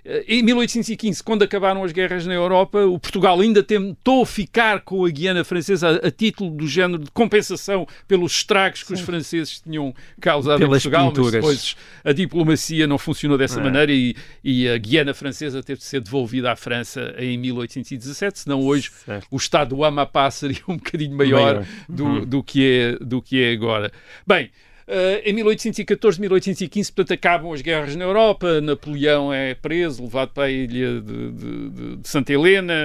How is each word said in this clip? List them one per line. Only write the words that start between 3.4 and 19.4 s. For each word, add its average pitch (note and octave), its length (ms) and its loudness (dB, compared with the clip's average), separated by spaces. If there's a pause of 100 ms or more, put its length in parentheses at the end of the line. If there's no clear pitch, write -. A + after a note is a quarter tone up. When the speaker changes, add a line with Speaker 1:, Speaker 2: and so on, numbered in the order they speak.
Speaker 1:
ainda G#3 220 6
tentou G#3 600 2
ficar G#3+ 580 0
com F#3 220 -2
a F3 60 2
Guiana F3 320 0
Francesa F3 600 2
a, F3 60 2
a - 40 0
título G3+ 380 -2
do D#3 160 -6
género E3+ 360 0
de C#3+ 80 -14
compensação G3 760 0 (200)
pelos F3+ 260 2
estragos F#3+ 520 0
que - 80 -12
os F#3 80 -6
Speaker 2:
Sim. F3 60 -10
Speaker 1:
franceses E3 540 -6
tinham D3+ 320 -6 (280)
causado D3 380 2
Speaker 2:
Pelas C3+ 260 4
Speaker 1:
em D3 60 -2
Portugal, C3+ 180 4
Speaker 2:
pinturas. B2+ 240 2
Speaker 1:
mas A2 100 2
depois D3 340 0 (280)
a D3+ 80 4
diplomacia D#3 720 0
não C#3+ 120 2
funcionou D3 400 0
dessa B2+ 220 0
Speaker 2:
É. - 40 -2
Speaker 1:
maneira C#3+ 280 2
e, B2+ 220 2 (300)
e B2+ 240 0
a A#2+ 100 0
Guiana C#3 360 0
Francesa C3+ 480 -8
teve C#3 160 -10
de - 80 -20
ser C#3 140 -4
devolvida B2 520 -2
à A2 40 -8
França A#2+ 640 -8
em B2 200 -4
mil B2 180 -4
oitocentos A#2+ 340 -10
e C#3+ 60 -8
dezessete, C#3+ 440 -8
senão C#3 200 -2
hoje C3+ 300 0 (140)
Speaker 2:
Certo. G2+ 260 -10
Speaker 1:
o C3+ 60 -4
estado C3+ 400 -2